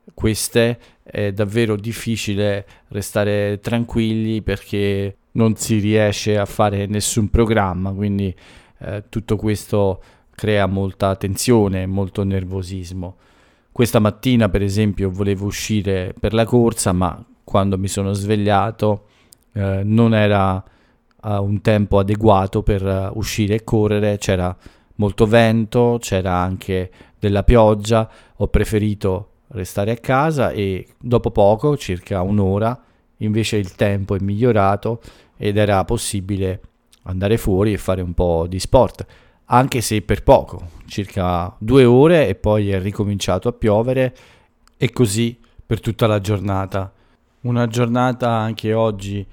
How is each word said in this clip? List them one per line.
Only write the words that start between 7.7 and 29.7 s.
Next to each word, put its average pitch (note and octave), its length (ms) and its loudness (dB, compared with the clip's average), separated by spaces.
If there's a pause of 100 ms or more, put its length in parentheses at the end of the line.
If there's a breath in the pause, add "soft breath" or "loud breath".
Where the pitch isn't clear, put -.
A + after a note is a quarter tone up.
quindi, G2 420 -4 (440 loud breath)
eh, G#2 280 -10
tutto G#2+ 300 -4
questo G2+ 640 -2 (320 soft breath)
crea G2+ 300 0
molta F#2+ 500 -2
tensione, G2+ 720 0
molto G2 380 -4
nervosismo. F#2 920 -8 (580 soft breath)
Questa A#2 240 2
mattina, G#2+ 520 2
per G2 120 0
esempio, G2 480 0
volevo G2 380 -2
uscire F#2+ 720 -4
per G#2+ 160 -2
la A2+ 100 2
corsa, A#2 460 2
ma F2+ 340 -2 (180)
quando G2 360 0
mi G2 80 -4
sono G2 260 -4
svegliato, G2+ 920 0 (440 soft breath)
eh, G2 320 -2
non A2+ 300 4
era G2 500 2 (580 soft breath)
a G#2 180 -4
un G2+ 200 -2
tempo G#2 380 2
adeguato G2+ 640 2
per, G2 240 0
eh, F#2+ 300 -2
uscire G#2+ 400 -2
e A2+ 80 -4
correre, G#2 560 0
c'era F#2 360 0 (420 soft breath)
molto G#2 280 2
vento, A2+ 760 4
c'era F#2 360 -2
anche F2+ 560 -4 (260 loud breath)
della G2+ 240 0
pioggia, A2 640 2 (280 loud breath)
ho G2+ 120 -4
preferito G#2 800 -2 (180)
restare G2+ 420 -6